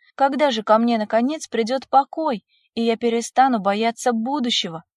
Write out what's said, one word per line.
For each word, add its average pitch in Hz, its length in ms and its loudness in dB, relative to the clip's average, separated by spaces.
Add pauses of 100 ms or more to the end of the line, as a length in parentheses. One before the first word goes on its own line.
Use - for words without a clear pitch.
(160)
Когда 277 340 2
же 220 140 -4
ко 220 140 4
мне, 233 200 2
наконец, 240 480 -2
придет 233 420 -4
покой, 277 560 0 (300)
и 233 80 -2
я 226 140 0
перестану 233 640 0
бояться 220 500 0
будущего? 226 720 -4 (140)